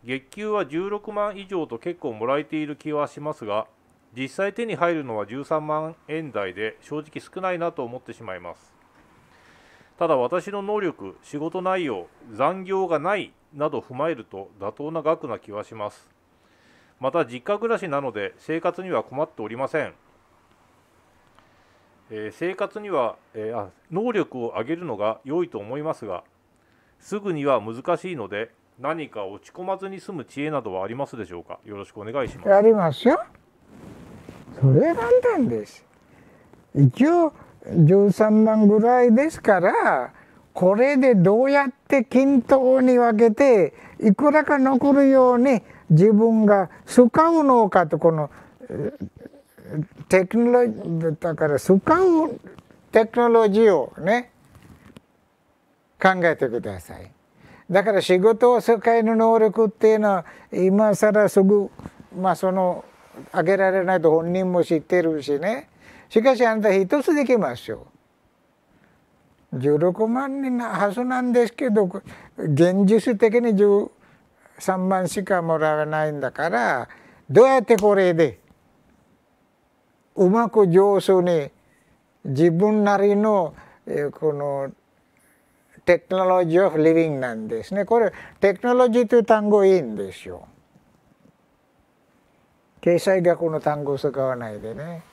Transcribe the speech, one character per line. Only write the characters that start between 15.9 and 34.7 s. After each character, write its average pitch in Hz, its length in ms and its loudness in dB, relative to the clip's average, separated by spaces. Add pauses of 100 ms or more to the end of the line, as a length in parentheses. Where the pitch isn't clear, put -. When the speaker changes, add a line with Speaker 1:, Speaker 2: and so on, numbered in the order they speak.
Speaker 1:
す。 - 180 -20 (880)
ま 135 120 -6
た、 165 140 -2
実 120 160 -14
家 202 180 -6
暮 226 140 -4
ら 208 40 -4
し 185 120 -10
な 143 100 -4
の 135 120 -8
で、 101 260 -8
生 160 240 -8
活 175 220 -6
に 185 80 -10
は 117 120 -2
困 131 200 -10
っ 170 60 -8
て - 120 -18
お 107 60 -10
り 110 80 -12
ま 131 120 -8
せ 151 160 -4
ん。 92 100 -12 (2250)
え 107 200 -12
ー、 - 20 -16
生 180 240 -8
活 202 240 -10
に 208 100 -16
は、 123 280 -4 (160)
え 110 200 -10
ー、 117 40 -8
あ、 101 120 -10 (220)
能 220 200 -4
力 139 340 -6
を 117 60 -6
上 107 140 -8
げ 156 120 -6
る 175 80 -14
の 127 100 -8
が 104 300 -4
良 160 180 -4
い - 60 -10
と 107 100 -12
思 110 180 -12
い 151 40 -10
ま 156 120 -8
す - 120 -14
が、 90 180 -12 (760)
す 202 200 -10
ぐ 202 140 -8
に 143 120 -6
は 131 140 0
難 113 380 -8
し 185 160 -12
い - 20 -12
の 110 120 -12
で、 104 240 -10 (280)
何 147 300 -10
か 104 160 -10
落 98 180 -16
ち - 100 -20
込 180 100 -16
ま 190 140 -8
ず 190 120 -14
に 190 100 -16
済 - 120 -18
む 151 140 -12
知 - 160 -14
恵 151 100 -6
な 143 100 -6
ど 107 120 -10
は 92 100 -6
あ 101 40 -8
り 117 80 -10
ま 135 120 -8
す 127 100 -18
で 107 80 -10
し 87 80 -18
ょ 87 60 -14
う 82 40 -18
か？ - 220 -18
よ 104 120 -16
ろ 98 80 -14
し - 60 -20
く - 80 -20
お 101 40 -16
願 123 200 -8
い 110 40 -8
し - 100 -16
ま - 60 -20
す。 202 100 2
Speaker 2:
あ 202 80 6
り 220 120 6
ま 170 200 0
す - 140 -2
よ。 320 140 2 (1400)
そ 135 80 2
れ 160 220 4